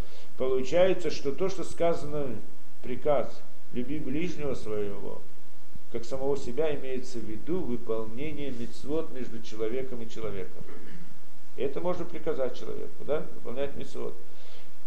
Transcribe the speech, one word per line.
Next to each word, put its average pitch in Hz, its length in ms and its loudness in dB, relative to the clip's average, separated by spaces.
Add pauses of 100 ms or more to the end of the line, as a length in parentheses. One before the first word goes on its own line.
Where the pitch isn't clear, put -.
(360)
Получается, 160 720 0
что 139 220 0
то, 175 160 0
что 170 160 0
сказано, 151 600 0 (560)
приказ 123 600 0 (300)
"люби 131 260 0
ближнего 147 560 0
своего", 101 640 0 (720)
как 120 120 0
самого 135 320 0
себя, 131 400 0
имеется 131 420 0
в 107 60 0
виду 110 360 0
выполнение 123 920 0
мицвот 127 600 0
между 113 300 0
человеком 117 600 0
и 113 60 0
человеком. 101 540 0 (920)
Это 139 240 0
можно 175 240 0
приказать 131 540 0
человеку, - 480 0
да? 156 180 0 (120)
Выполнять 135 400 0
мицвот. 123 380 0 (720)